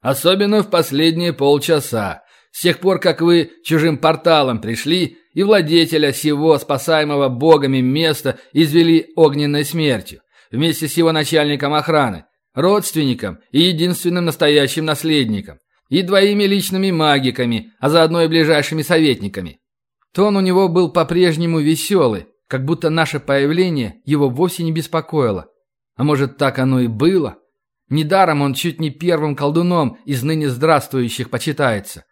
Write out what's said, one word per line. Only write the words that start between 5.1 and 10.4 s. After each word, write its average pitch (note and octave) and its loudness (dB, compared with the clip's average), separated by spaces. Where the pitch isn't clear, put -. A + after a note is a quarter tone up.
и E3+ 0
владетеля D#3+ 2
сего D3+ 2
спасаемого D3 0
богами C3+ 4
места C#3 0
извели E3 4
огненной D3 2
смертью, D3 -4